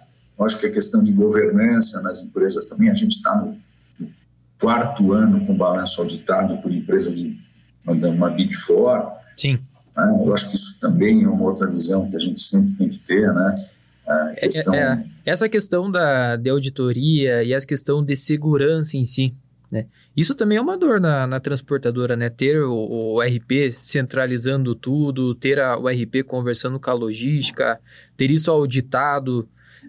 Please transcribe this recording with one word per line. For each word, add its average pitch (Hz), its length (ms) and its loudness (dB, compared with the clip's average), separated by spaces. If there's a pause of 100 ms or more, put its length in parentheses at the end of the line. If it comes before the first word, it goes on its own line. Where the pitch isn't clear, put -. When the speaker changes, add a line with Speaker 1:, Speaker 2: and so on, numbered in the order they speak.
(360)
Speaker 1:
Lógico 110 260 -2
que 104 60 0
a - 40 -4
questão 104 320 2
de 104 80 4
governança 107 920 2
nas - 180 -6
empresas - 440 -2
também, 214 260 2
a 196 40 4
gente - 280 0
tá 214 140 0
no, - 200 -4 (440)
no - 100 -12 (480)
quarto 110 540 0
ano 101 340 4
com 98 100 0
balanço 90 440 0
auditado 85 560 -2
por - 160 -6
empresa - 420 0
de - 240 -8 (480)
uma, 85 220 0
uma 85 220 0
Big - 260 -2
Four. - 560 2 (240)
Speaker 2:
Sim. 131 240 0 (360)
Speaker 1:
Né? - 300 2
Eu 101 80 2
acho - 160 -2
que - 60 -4
isso - 240 0
também 101 420 4
é 95 60 4
uma - 160 2
outra - 240 -2
visão 95 420 -2
que - 60 -6
a - 40 -6
gente - 200 -4
sempre - 320 2
tem - 160 0
que - 180 -6
ter, 104 260 2
né? 98 220 0 (520)
A - 300 -2
Speaker 2:
É, - 40 -12
Speaker 1:
questão 156 340 0
Speaker 2:
é, 131 300 0 (200)
é, 143 60 -2
essa 185 180 0
questão 202 400 0
da, 139 460 0
de 120 160 -2
auditoria 135 920 2
e 120 80 0
essa 135 140 0
questão 143 380 -2
de 139 120 -2
segurança 151 800 0
em 131 80 0
si, 131 300 -2 (360)
né? 110 160 -6 (300)
Isso 170 180 0
também 214 240 0
é - 20 0
uma 349 160 -2
dor 285 240 2
na, 143 280 2
na 131 100 -4
transportadora, 123 800 -2
né? 117 120 -2
Ter 135 320 0
o, 113 540 -2
o 117 80 2
R 123 160 0
P 131 320 0 (100)
centralizando 131 920 -2
tudo, 131 600 -2
ter 135 260 0
a, 127 180 0
o 127 100 -4
R 120 180 -2
P 131 180 -2
conversando 127 560 -4
com 127 100 -4
a 123 40 2
logística, 120 840 -2 (380)
ter 135 160 2
isso 156 180 2
auditado. 131 1000 -2 (400)